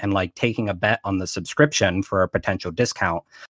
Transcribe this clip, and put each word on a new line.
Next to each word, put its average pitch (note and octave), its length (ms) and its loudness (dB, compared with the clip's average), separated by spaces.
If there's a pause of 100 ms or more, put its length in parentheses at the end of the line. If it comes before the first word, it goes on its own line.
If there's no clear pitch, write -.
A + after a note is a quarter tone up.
and, G2+ 120 0
like, F#2 220 0
taking A2+ 340 0
a F#2+ 60 -2
bet G#2+ 300 0
on G2 140 0
the F2+ 80 -2
subscription F#2+ 760 2
for F#2+ 200 0
a F2+ 60 2
potential F#2+ 440 -2
discount, F2+ 500 0 (280)